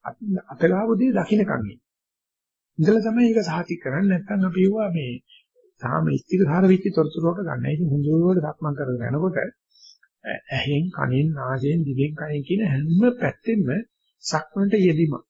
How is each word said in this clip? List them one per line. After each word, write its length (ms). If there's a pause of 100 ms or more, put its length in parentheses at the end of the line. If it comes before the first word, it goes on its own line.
අත, 120 (300)
අත 160
ගාපු 320
දේ 180
දකින්නකම්. 500 (1160)
ඉඳලා 260
තමයි 200
ඒක 180
සාතික 380
කරන්නේ. 300
නැත්නම් 340
අපි 180
ඒවා 280
මේ 220 (680)
තාම 300
ස්ථිර 300
සාර 220
වෙච්ච 240
තොරතුරු 380
වලට 200
ගන්න. 220
ඉතින් 200
හොඳට 560
සක්මන් 300
කරගෙන 340
යනකොට 300 (800)
ඇහෙන්, 720
කනෙන්, 420
නාසයෙන්, 500
දිවෙන්, 340
කයෙන් 280
කියන 200
හැම 240 (280)
පැත්තෙම 460 (640)
සක්මන්ට 520
යෙදීම. 380 (160)